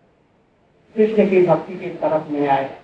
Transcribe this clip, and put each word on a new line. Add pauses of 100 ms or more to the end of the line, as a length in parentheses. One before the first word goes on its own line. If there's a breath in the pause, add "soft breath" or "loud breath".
(960)
कृष्ण
की
भक्ति
की
तरफ
में
आए। (140)